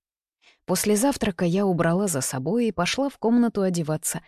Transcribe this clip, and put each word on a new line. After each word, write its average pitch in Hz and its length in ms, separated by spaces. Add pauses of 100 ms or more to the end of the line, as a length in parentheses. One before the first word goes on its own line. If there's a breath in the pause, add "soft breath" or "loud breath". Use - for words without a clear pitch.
(640 soft breath)
После 208 320
завтрака 214 480
я 185 220
убрала 170 400
за 156 140
собой 165 460
и 214 60
пошла 254 360
в - 100
комнату 233 440
одеваться. 165 640